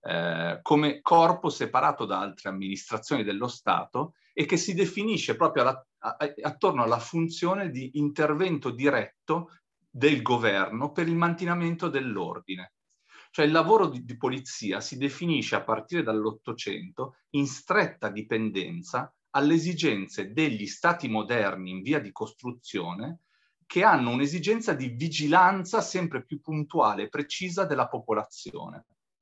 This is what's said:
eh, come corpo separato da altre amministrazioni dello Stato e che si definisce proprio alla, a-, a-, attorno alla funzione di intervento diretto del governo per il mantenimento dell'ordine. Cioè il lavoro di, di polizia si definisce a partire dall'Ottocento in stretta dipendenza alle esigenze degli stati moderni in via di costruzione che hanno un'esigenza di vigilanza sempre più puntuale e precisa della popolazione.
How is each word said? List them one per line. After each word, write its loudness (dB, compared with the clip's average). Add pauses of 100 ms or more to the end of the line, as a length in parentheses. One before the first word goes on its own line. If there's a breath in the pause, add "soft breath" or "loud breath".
eh, -2
come 2
corpo 4
separato 0
da -2
altre -8
amministrazioni -4
dello -2
Stato -2 (180 soft breath)
e 0
che 2
si 0
definisce 0
proprio 4
alla, 0 (120)
a-, -6
a-, -2
attorno 2
alla 4
funzione -2
di -8
intervento 0
diretto 0 (400 loud breath)
del 4
governo 2
per 0
il 0
mantenimento 0
dell'ordine. -4 (580 soft breath)
Cioè 2
il 4
lavoro 6
di, -6
di -12
polizia -4
si -10
definisce -2
a 0
partire -2
dall'Ottocento -4 (160 soft breath)
in 2
stretta -2
dipendenza -4 (200)
alle 4
esigenze 0
degli 0
stati 0
moderni -2
in -8
via 0
di -10
costruzione -8 (440)
che 2
hanno 6
un'esigenza 0
di -4
vigilanza 2
sempre -4
più -10
puntuale 0
e -6
precisa -4
della 0
popolazione. -6 (360)